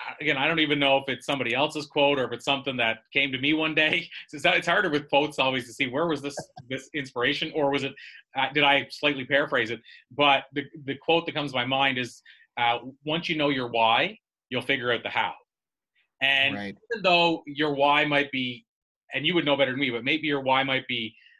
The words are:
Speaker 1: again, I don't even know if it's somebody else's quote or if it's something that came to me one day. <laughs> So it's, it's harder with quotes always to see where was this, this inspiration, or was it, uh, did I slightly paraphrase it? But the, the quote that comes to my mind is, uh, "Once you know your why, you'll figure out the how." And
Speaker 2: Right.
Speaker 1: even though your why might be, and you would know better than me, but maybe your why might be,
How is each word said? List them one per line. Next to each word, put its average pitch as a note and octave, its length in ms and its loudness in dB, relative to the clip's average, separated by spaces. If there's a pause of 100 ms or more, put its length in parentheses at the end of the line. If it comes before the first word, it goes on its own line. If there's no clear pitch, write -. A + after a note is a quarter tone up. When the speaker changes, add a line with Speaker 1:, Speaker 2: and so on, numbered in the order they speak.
(220)
Speaker 1:
again, D3 160 0
I C3+ 100 0
don't E3 120 2
even D3 200 2
know C#3 180 4
if C3 120 -2
it's B2 160 -6
somebody B2+ 280 -2
else's D3+ 320 -2
quote C#3+ 320 2
or B2+ 60 0
if A2+ 80 -4
it's A#2+ 140 -8
something C3 320 -2
that A2+ 220 0 (120)
came C#3 220 0
to C3 40 -2
me C#3 160 0
one D#3 220 0
day. D#3+ 420 0
<laughs> - 120 -18
So D3+ 80 -12
it's, C#3 80 -2
it's F3+ 220 2
harder F#3 220 2
with D3 200 -2
quotes D3 280 2
always C3 300 0
to A2+ 60 -16
see C3+ 140 -4
where C#3+ 200 -2
was D3 140 -2
this, C#3+ 160 -10 (320)
this C3 240 -10
inspiration, C#3 600 -2
or C#3+ 180 2
was C#3 120 0
it, C3+ 100 -6 (440)
uh, C3+ 160 0
did D3 100 2
I C#3 260 4
slightly C#3 360 -4
paraphrase C#3 440 0
it? A2+ 120 -8 (300)
But C3+ 420 4
the, C#3 100 -4 (220)
the C3+ 100 -6
quote E3 300 2
that D3+ 100 -8
comes D3 160 -6
to B2+ 60 -4
my B2 80 0
mind C3+ 320 0
is, B2 240 -6 (360)
uh, A#2+ 220 2 (260)
"Once D#3+ 220 -2
you E3+ 80 -2
know D3 140 2
your C3 180 -2
why, A#2 500 2 (320)
you'll B2+ 120 -4
figure B2 300 0
out A2+ 120 -2
the G2+ 60 -6
how." G#2+ 240 -2 (880)
And C3+ 340 2
Speaker 2:
Right. G3+ 220 -8 (140)
Speaker 1:
even A3 120 -6
though E3+ 440 4
your C#3+ 280 -2
why C#3+ 300 4
might C#3+ 260 0
be, B2+ 340 -6 (480)
and C#3 140 -4
you F3 80 0
would E3 100 2
know C#3+ 120 2
better C3+ 140 2
than B2+ 80 -4
me, C#3 100 0
but A#2 160 -4
maybe D3+ 220 -2
your C#3+ 140 0
why C3 220 2
might C3 240 -2
be, A#2 280 -6 (240)